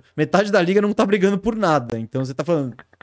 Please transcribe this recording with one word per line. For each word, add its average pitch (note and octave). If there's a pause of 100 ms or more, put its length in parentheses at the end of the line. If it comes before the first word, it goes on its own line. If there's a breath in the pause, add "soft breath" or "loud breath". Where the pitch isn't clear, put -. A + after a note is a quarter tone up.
(140 soft breath)
Metade G3
da G3+
liga F#3+
não G#3
tá A3
brigando G3
por A3
nada. C#3+
Então A2+
você C3
tá C#3+
falando, C#3 (260)